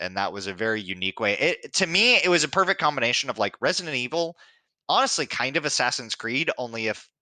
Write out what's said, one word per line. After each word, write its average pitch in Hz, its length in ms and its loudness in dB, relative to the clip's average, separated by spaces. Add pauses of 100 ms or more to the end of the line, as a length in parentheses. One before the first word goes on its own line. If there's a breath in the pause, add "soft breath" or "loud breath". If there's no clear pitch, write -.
and 90 180 -6
that 98 160 0
was 98 140 -6
a 95 60 -6
very 110 280 -2
unique 92 380 -6
way. 101 180 2
It, - 360 -2
to 190 140 2
me, 220 280 4
it 170 140 2
was 165 140 4
a 156 40 -2
perfect 180 320 2
combination 135 500 0
of, 110 80 -4
like, 101 240 0
Resident 160 340 0
Evil, 156 400 -2 (540 soft breath)
honestly, 196 360 2
kind 131 320 -2
of 147 80 -4
Assassin's 123 500 0
Creed, 131 420 -2
only 117 300 -4
if - 220 -6 (120)